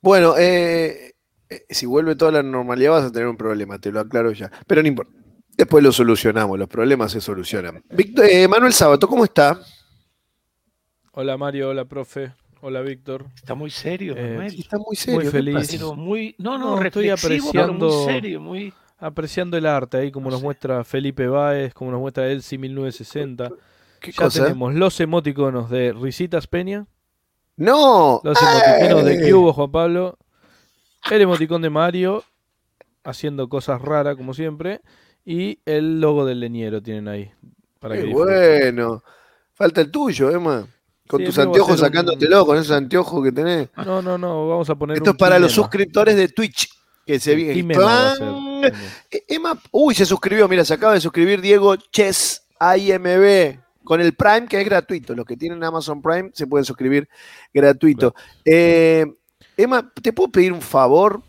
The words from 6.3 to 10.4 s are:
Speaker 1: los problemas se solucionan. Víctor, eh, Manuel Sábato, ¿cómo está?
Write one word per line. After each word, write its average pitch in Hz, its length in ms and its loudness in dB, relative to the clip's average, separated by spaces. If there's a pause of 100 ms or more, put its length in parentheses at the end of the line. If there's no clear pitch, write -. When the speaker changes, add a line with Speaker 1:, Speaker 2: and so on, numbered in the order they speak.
Speaker 1:
los 98 100 -6
problemas 113 440 -2
se 113 80 -6
solucionan. 92 680 -10
Víctor, 214 360 2
eh, 185 220 6
Manuel 233 240 4
Sábato, 147 360 4
¿cómo 247 160 2
está? 156 360 2 (1500)